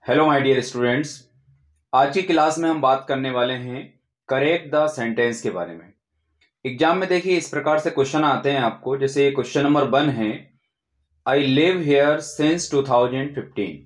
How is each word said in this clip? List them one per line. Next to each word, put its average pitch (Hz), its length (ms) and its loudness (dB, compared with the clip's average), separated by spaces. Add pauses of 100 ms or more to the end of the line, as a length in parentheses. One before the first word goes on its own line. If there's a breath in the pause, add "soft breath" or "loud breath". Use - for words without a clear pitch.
Hello 147 180 4
my 147 100 4
dear 131 240 2
students, 123 480 -2 (840)
आज 139 200 2
की 190 80 0
class 156 360 2
में 165 120 -2
हम 156 120 -2
बात 127 280 2
करने 131 220 -4
वाले 123 220 0
हैं 123 280 -10 (480)
correct 147 460 0
the 151 240 0
sentence 117 420 -2
के 120 80 -4
बारे 87 240 -8
में। 82 200 -20 (720)
Exam 156 320 0
में 185 120 -4
देखिए 180 280 0
इस 160 120 -6
प्रकार 151 300 -2
से 160 100 -2
question 151 340 0
आते 139 280 0
हैं 139 80 0
आपको, 123 380 -4
जैसे 139 340 2
question 135 320 -2
number 147 200 4
one 143 260 2
है, 113 420 -4 (760)
"I 135 60 2
live 147 520 2
here 143 300 4
since 151 540 -2
two 139 180 2
thousand 127 480 0
fifteen।" 101 380 -8 (100)